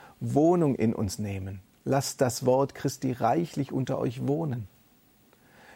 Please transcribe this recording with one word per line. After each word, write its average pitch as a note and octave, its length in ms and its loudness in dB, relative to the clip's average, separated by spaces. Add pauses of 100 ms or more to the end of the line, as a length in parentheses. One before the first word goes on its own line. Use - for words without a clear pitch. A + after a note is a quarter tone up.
(200)
Wohnung D3 560 4
in A2 180 2
uns - 240 -2
nehmen. G2 420 -6 (240)
Lasst - 360 0
das B2+ 260 0
Wort C3 300 2
Christi C3 360 -4
reichlich C3 600 -2
unter C3 260 -2
euch B2+ 300 -4
wohnen. C#3 400 -2 (1080)